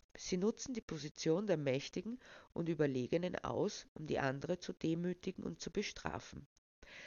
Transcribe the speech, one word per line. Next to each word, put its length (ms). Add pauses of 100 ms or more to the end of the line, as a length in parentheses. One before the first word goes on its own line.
(160)
Sie 200
nutzen 380
die 60
Position 680
der 100
Mächtigen 640 (320)
und 160
Überlegenen 680
aus, 580
um 120
die 120
andere 400
zu 140
demütigen 720
und 160
zu 100
bestrafen. 760 (600)